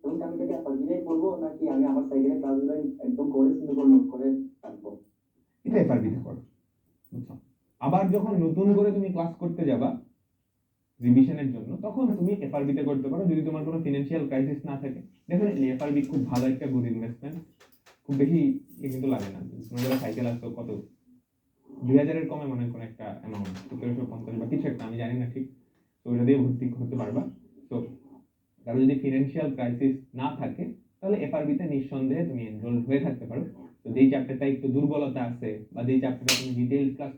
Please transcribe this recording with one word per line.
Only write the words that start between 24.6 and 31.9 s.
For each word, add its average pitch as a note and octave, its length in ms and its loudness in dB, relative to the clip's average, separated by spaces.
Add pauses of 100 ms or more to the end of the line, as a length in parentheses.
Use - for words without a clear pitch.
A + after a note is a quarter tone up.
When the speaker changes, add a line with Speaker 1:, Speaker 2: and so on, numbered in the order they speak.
Speaker 2:
একটা, A#2+ 160 -6
আমি A2+ 120 -8
জানি A#2+ 220 -4
না B2 120 -2
ঠিক। C3+ 160 -8 (580)
তো - 60 -10
ওটা A#2+ 140 2
দিয়ে C#3 140 6
ভর্তি B2 300 0
করতে B2 280 -6
পারবা। A#2+ 260 -4 (480)
তো A#2+ 60 -6 (880)
কারো A#2 160 -2
যদি C3+ 180 6
ফিনান্সিয়াল C3+ 560 0
ক্রাইসিস B2+ 420 0 (180)
না B2 240 -4
থাকে, - 260 -6 (360)
তাহলে G3+ 160 0
এফআরবিতে D3 480 -2
নিঃসন্দেহে C#3 640 -2